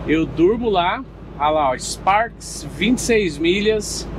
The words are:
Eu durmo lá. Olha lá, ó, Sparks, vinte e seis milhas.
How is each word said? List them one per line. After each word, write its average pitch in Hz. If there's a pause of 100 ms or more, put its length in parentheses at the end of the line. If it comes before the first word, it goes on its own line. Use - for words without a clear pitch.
Eu 160
durmo 185
lá. 196 (360)
Olha 147
lá, 151
ó, 127
Sparks, -
vinte 233
e -
seis 208
milhas. 202